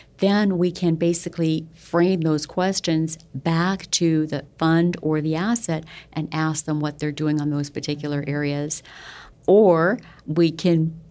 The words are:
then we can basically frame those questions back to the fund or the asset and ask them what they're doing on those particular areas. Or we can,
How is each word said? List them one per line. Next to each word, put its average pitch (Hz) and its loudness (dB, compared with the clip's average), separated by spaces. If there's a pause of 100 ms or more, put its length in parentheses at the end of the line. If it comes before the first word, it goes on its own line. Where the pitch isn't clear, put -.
(180)
then 196 2
we 175 2
can 170 0
basically 165 -2
frame 175 0
those 156 0
questions 170 -2 (200)
back 170 -2
to 160 2
the 151 -6 (140)
fund 170 2
or 156 0
the 156 -2
asset 175 -2 (300)
and 156 -6
ask 156 -2
them 151 -2
what 147 -4
they're 151 -4
doing 151 -2
on 147 -2
those 143 -4
particular 147 -6
areas. 147 -4 (640)
Or 185 6 (260)
we 165 2
can, 165 2 (120)